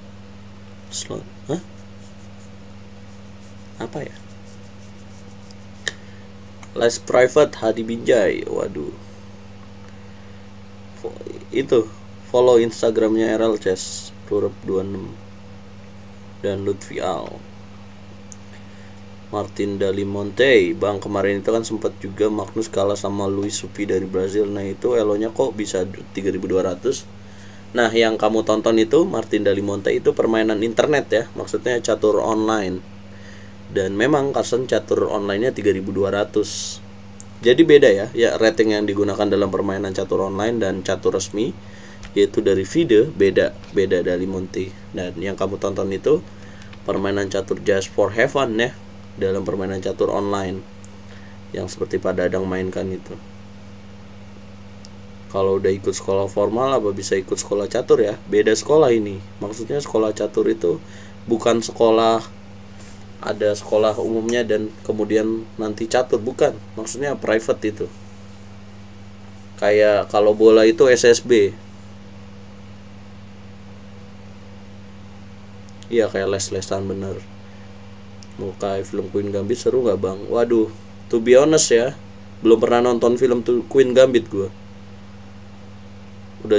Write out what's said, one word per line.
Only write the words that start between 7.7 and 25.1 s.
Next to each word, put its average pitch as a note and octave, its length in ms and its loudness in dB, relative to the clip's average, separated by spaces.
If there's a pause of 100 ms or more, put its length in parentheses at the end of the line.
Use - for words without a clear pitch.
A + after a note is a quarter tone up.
Binjai. A2+ 640 2
Waduh. - 480 -6 (2000)
Fo-, - 80 -10 (400)
itu, B2+ 400 2 (400)
follow B2 320 8
Instagramnya A2 720 2
R A2 80 0
L A2+ 160 2
Chess, - 560 -4 (160)
Rurep G2+ 320 0
dua F#2+ 240 -2
enam. G2 240 -8 (1400)
Dan G2 160 -2
Lutfi - 400 -6
Al. - 400 -6 (1900)
Martin G2+ 480 -4
Dalimonte, G2+ 960 4
Bang, G2 240 0
kemarin G2+ 400 0
itu - 80 0
kan A2+ 160 0
sempat G#2 320 -6
juga G2+ 320 0
Magnus G#2 400 -4
kalah G2+ 240 0
sama G2+ 320 -4
Luis G2+ 320 -2
Supi G2 240 -10
dari F#2+ 240 0
Brazil. G2 400 0
Nah, G2+ 160 -4
itu G2 320 -2
elonya A2 400 2